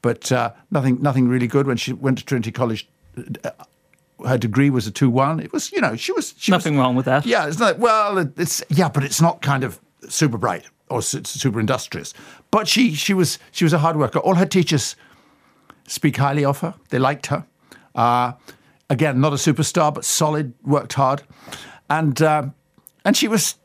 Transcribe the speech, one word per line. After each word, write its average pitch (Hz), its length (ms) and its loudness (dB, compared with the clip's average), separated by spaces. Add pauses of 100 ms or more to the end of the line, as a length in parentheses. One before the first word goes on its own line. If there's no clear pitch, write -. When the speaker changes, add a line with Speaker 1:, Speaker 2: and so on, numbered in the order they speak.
Speaker 1:
but, 120 300 -2
uh, 120 220 0 (180)
nothing, 127 280 2
nothing 131 280 2
really 127 180 2
good. 135 220 2
When 123 100 -2
she 127 160 -6
went 131 240 -2
to - 80 -12
Trinity 117 260 -4
College, 113 380 -4 (540)
uh, - 80 -8 (720)
her 127 140 2
degree 120 320 2
was 120 160 -2
a 104 40 -6
two 131 200 2
one. 139 280 0
It - 140 -10
was, - 180 -6
you 392 80 -2
know, 117 160 0
she 117 160 -6
was, 403 280 -4
she - 120 0
was 180 120 2
Speaker 2:
Nothing 147 160 0
wrong 127 160 2
with 127 100 0
that. 139 180 2
Speaker 1:
Yeah, 226 220 0
it's 156 140 -6
not, 208 180 2
well, 214 400 2
it, 156 180 -2
it's, - 340 -4
yeah, 156 200 2
but 139 140 -2
it's 143 180 -2
not 170 220 2
kind 135 200 0
of 123 160 -8 (300)
super 117 300 0
bright 90 260 -4 (240)
or 120 140 -4
su-, 104 200 -6
super 117 360 -4
industrious. 110 560 -4 (340)
But 208 180 0
she, 226 280 2
she 196 180 -2
was, 175 240 2 (140)
she - 120 -2
was 160 100 4
a 170 60 2
hard 160 160 2
worker. 143 220 0
All 180 180 2
her 185 120 4
teachers 165 480 0 (920)
speak - 320 -2
highly 139 280 0
of 139 160 0
her. 165 120 -6 (160)
They - 80 -2
liked 135 300 0
her. 156 180 -4 (480)
Uh, 123 400 2 (560)
again, 135 320 2
not 147 120 2
a 139 40 -4
superstar, 151 560 2
but - 100 -10
solid, 151 600 -2
worked 139 300 0
hard. 139 280 2 (680)
And, 151 320 0
uh, 151 220 2 (580)
and 202 140 4
she 320 100 0
was 226 380 0